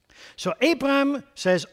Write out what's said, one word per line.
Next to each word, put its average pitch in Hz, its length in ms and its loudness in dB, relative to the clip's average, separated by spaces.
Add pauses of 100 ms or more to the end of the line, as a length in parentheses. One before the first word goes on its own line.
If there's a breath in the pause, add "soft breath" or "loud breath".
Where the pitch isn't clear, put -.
(360 loud breath)
So - 260 -4
Abraham 277 640 0 (100)
says, 180 400 0